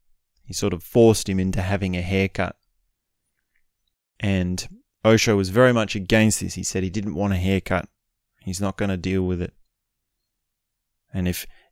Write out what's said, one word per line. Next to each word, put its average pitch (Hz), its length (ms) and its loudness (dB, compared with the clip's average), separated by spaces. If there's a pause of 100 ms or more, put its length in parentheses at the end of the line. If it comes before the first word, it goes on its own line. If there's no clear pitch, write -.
(440)
He - 100 -14
sort 101 200 -2
of 85 100 -6
forced 113 460 4
him 95 100 0
into 92 220 0
having 95 340 -2
a 90 60 -4
haircut. 95 540 -2 (1600)
And 90 480 -2 (380)
Osho 110 320 4
was 95 120 0
very 123 220 6
much 113 240 0
against 107 460 2
this. 92 140 -8
He 90 80 -8
said 92 200 -4
he 95 60 -2
didn't 98 260 -6
want 98 180 0
a 95 40 0
haircut. 92 500 0 (540)
He's 92 180 -8
not 101 180 -4
gonna 98 200 -2
deal 92 260 -2
with 90 180 -2
it. - 120 -8 (1600)
And 92 140 -4
if, - 180 -4 (260)